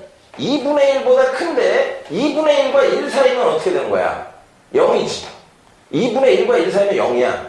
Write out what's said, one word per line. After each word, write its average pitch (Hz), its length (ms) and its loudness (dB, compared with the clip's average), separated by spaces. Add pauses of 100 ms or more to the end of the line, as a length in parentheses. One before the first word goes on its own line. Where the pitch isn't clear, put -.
(380)
이분의 277 580 0
일보다 508 360 2
큰데 - 800 -2
이분의 285 560 0
일과 262 180 2
일 - 260 0
사이면 247 380 0
어떻게 170 240 -2
되는 135 180 -4
거야? - 360 -4 (480)
영이지. - 520 0 (640)
이분의 226 460 2
일과 226 200 2
일 180 160 0
사이면 202 240 0
영이야. 120 520 0